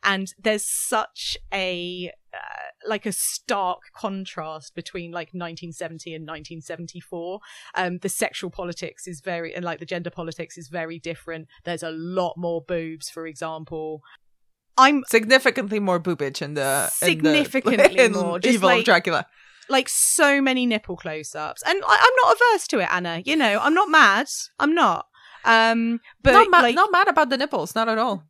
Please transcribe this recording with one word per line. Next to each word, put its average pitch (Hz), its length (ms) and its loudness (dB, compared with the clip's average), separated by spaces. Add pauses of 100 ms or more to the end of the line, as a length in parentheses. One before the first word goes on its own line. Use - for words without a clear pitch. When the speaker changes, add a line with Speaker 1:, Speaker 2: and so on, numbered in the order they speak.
Speaker 1:
And 196 360 -2
there's 214 260 -2
such - 720 -6 (160)
a, 180 580 -6 (220)
uh, - 60 -14 (500)
like, 214 160 -4
a 208 80 -4
stark - 680 -4 (120)
contrast 180 800 -10
between, 170 380 -12
like, 170 220 -12
nineteen 170 380 -12
seventy 165 420 -12
and 160 100 -14
nineteen 156 380 -14
seventy-four. 170 800 -12 (340)
Um, 180 240 -4
the 196 100 -6
sexual - 400 -6
politics 175 580 -12
is 170 140 -14
very, 170 340 -8
and, 180 80 -10
like, 170 160 -6
the 170 60 -14
gender 175 240 -8
politics 165 480 -12
is 160 120 -20
very 165 300 -8
different. 160 500 -10 (160)
There's 170 180 -6
a 165 80 -8
lot 170 480 -4
more 170 280 -4
boobs, 165 440 -8
for 165 160 -12
example. 156 720 -10 (800)
I'm 269 320 6
Speaker 2:
Significantly 226 680 2
more 185 200 0
boobage 151 400 -4
in 147 140 -8
the, 147 80 -2 (400)
in - 160 2
the, 302 240 4
Speaker 1:
Significantly 254 560 4
Speaker 2:
<laughs> 254 80 8
in 220 60 2
Speaker 1:
more, 175 260 -2
just 233 160 4
Speaker 2:
Evil 190 160 4
of - 60 6
Speaker 1:
like, 226 100 0
Speaker 2:
Dracula. 175 400 2 (420)
Speaker 1:
like, 269 220 0
so 285 500 4
many 254 240 0
nipple 214 320 -2
close-ups. 156 680 -10
And 381 200 0
I, - 160 6
I'm 494 280 6
not - 80 4
averse 466 300 2
to - 100 0
it, 185 120 0
Anna. 175 360 -2
You 294 100 0
know, 220 240 2
I'm 302 140 2
not 370 160 2
mad. 247 380 6 (300)
I'm 294 160 2
not. 226 300 2 (400)
Um, 233 540 4 (240)
but, 262 120 6
Speaker 2:
Not 427 180 8
ma-, 349 80 8
Speaker 1:
like, 247 160 4
Speaker 2:
not 392 160 4
mad 370 160 4
about 302 200 4
the 262 80 0
nipples, 247 380 -4
not 226 140 0
at 220 100 0
all. 214 320 -2